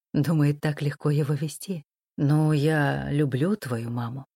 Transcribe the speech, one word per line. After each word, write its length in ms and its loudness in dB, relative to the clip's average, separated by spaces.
Думает, 460 2
так 220 -2
легко 280 -2
его 240 0
вести. 500 -6
«Ну, 340 4
я 600 0
люблю 440 0
твою 340 -6
маму» 360 -6